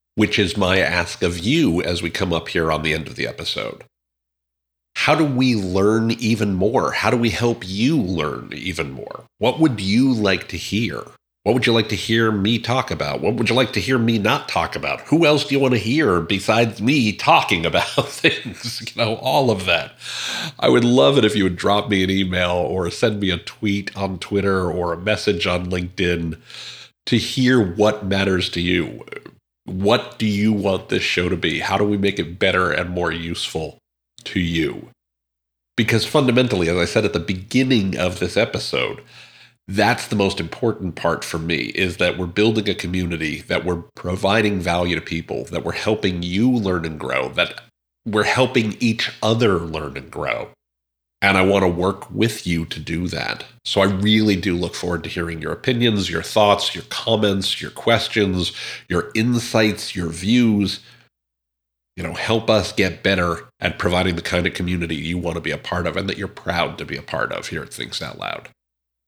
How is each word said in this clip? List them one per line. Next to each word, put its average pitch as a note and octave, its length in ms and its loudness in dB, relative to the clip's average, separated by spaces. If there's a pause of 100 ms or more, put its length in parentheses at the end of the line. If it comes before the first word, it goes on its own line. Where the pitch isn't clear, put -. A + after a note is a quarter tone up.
(140)
which G#2+ 240 2
is G2+ 200 0
my F#2+ 200 4
ask F2 440 0
of F2 160 0
you G2+ 420 2
as F2 220 -2
we F2 80 -4
come F2+ 240 -2
up D#2 140 -4
here D#2+ 220 0
on D#2 120 0
the D#2 100 0
end D#2 160 -4
of A#1+ 80 -16
the C2 100 -6
episode. A1 560 -8 (1160)
How D3 140 4
do D#3 120 2
we B2+ 280 2
learn G#2 580 2
even A2 420 0
more? F#2+ 360 2
How - 200 0
do B2 80 2
we A#2 100 2
help A2+ 400 -2
you A#2+ 320 0
learn D2+ 540 -4
even D#2+ 380 -6
more? A1 320 -12 (140)
What B2+ 220 2
would C#3 180 4
you A2 320 4
like G2+ 380 2
to F#2 80 -8
hear? F2+ 480 -4 (380)
What G#2+ 100 2
would B2 140 2
you A#2 80 4
like A2+ 160 2
to A2 40 -4
hear A2+ 380 2
me G#2+ 260 2
talk A#2+ 320 -2
about? C#2+ 300 -4
What G2+ 140 0
would A2+ 160 0
you A2+ 40 2
like B2+ 200 2
to - 60 0
hear C3 180 0
me A#2 200 2
not A#2 300 0
talk - 260 -2
about? C#2+ 280 -6
Who E3 240 4
else D3 180 4
do C3+ 100 -2
you C#3 60 4
want B2+ 140 4
to A#2 40 2
hear G#2+ 440 2
besides G2+ 580 0
me A#2 320 2
talking G#2+ 540 2
about E2 180 2
<laughs> - 140 -4 (100)
things? - 720 -4
You A#2 240 -4
know, A2 120 -2
all C3+ 340 0
of F#2+ 160 0
that. D#2+ 260 2 (680)
I C3 120 2
would B2 120 6
love C3+ 360 6
it A2 80 6
if G#2 100 2
you G2 80 2
would F2+ 120 0
drop G2+ 340 0
me F#2+ 120 2
an F#2 80 2
email F2+ 420 0
or F2 380 0
send G#2+ 300 0
me G2 80 0
a F2 80 0
tweet G2+ 580 -4
on F#2+ 240 -4
Twitter F#2+ 500 0
or F2 260 -2
a E2 40 -10
message G2 480 0
on F2+ 240 -2
LinkedIn F2 720 -2 (640)
to A#2+ 140 2
hear B2+ 440 2
what G#2 440 2
matters F#2+ 420 0
to F2 140 -4
you. F2 420 -2 (600)
What G2 520 0
do A2+ 80 0
you G#2+ 280 4
want F#2+ 340 0
this F#2+ 140 0
show F2+ 260 0
to F#2 80 0
be? D#2+ 240 -2
How G2 160 -2
do G#2 80 2
we G#2 140 0
make G2 200 0
it E2+ 200 -6
better F#2 340 2
and F2 160 -2
more F2 240 -2
useful E2 640 -6 (480)
to - 160 -2
you? D#2+ 480 -2 (880)
Because A2+ 300 2
fundamentally, A#2+ 640 2
as F2+ 80 2
I E2+ 80 2
said A2 180 2
at G2+ 80 0
the F2 80 -2
beginning G2 800 0
of F2+ 200 -2
this F2+ 180 -2
episode, - 640 -2 (640)
that's G#2 400 2
the A2 80 -2
most G2 240 2
important F#2 560 -4
part E2+ 260 0
for - 160 -6
me, E2 180 -2
is F2 420 -2
that F2 180 0
we're F2+ 100 -4
building G#2 420 2
a F#2 60 0
community, E2+ 680 -4
that F2 240 -2
we're E2+ 180 -4 (100)
providing G2 640 0
value F2 360 0
to D#2+ 80 -4
people, D#2+ 420 -6
that E2+ 200 -6
we're - 80 -4
helping G2 500 0
you G2 280 2
learn F#2+ 360 0
and D#2 120 -8
grow, C2 300 -2
that E2 320 -4 (460)
we're G#2 180 2
helping A#2+ 560 2
each A2+ 320 -2 (100)
other A2 360 4
learn D#2 400 -6
and B1+ 120 -16
grow. B1 380 -4 (720)
And G2 160 6
I F#2+ 60 6
want G2 220 6
to F2+ 40 6
work F2+ 420 -2
with G#2 360 -2
you E2 180 0
to - 160 -10
do E2 280 -4
that. - 360 -6 (220)
So - 160 2
I - 20 6
really G#2 500 4
do F2 220 0
look F2 180 -4
forward E2+ 300 -4
to - 60 -8
hearing E2+ 320 -6
your D#2 100 -4
opinions, A2 580 0
your E2+ 120 -4
thoughts, G#2 520 4
your E2+ 100 -12
comments, G#2 760 0
your - 100 -10
questions, G2 800 0 (360)
your F2 260 -2
insights, A2+ 800 0
your E2+ 140 -4
views. G2+ 720 2 (1160)
You F2+ 60 -10
know, E2 100 -6
help A2+ 380 0
us G#2 220 2
get F#2 300 0
better F2+ 460 0 (100)
at F2+ 200 -4
providing F2+ 380 2
the E2 60 -6
kind F2 240 0
of F#2 60 -2
community F2 420 -4
you D#2+ 220 -4
want E2+ 200 -4
to D#2+ 40 -6
be D2 100 -6
a C#2+ 60 -4
part F2 300 -4
of D#2+ 100 -4
and F#2+ 140 -4
that - 80 -6
you're F#2+ 100 -8
proud F2 480 -4
to D#2+ 80 -10
be C#2+ 140 -8
a - 20 -10
part - 320 -4
of - 160 -8
here D#2 140 -8
at - 100 -16
Thinks A1+ 300 -8
Out C#2 160 -12
Loud. G1+ 320 -10 (580)